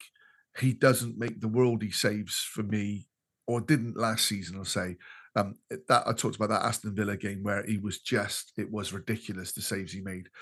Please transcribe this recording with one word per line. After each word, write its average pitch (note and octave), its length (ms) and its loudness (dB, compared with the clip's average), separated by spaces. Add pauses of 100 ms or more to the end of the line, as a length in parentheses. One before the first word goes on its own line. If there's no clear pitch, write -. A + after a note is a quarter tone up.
(580)
He C3 160 4
doesn't A#2+ 440 4
make G#2+ 220 -4
the A2+ 80 -2
worldy A2+ 460 4
saves G#2 440 0
for - 260 -4
me, G#2 440 -2 (400)
or A#2+ 140 2
didn't A#2+ 360 2
last A2 280 2
season, F#2+ 320 -2
I'll F#2+ 80 -8
say. F2+ 320 -2 (380)
Um, G2+ 200 0 (140)
that, - 360 4
I A2+ 60 2
talked A2 240 0
about G#2+ 140 0
that G#2+ 160 2
Aston A2 300 -2
Villa G2+ 200 0
game G2 280 -6
where G2+ 220 0
he G#2+ 120 0
was G2 220 -4
just, - 580 -2
it G#2 120 -6
was G#2 220 -4
ridiculous, F#2+ 640 -6
the G2+ 80 -8
saves F#2+ 320 -4
he F#2+ 80 -8
made. F#2 260 -8 (140)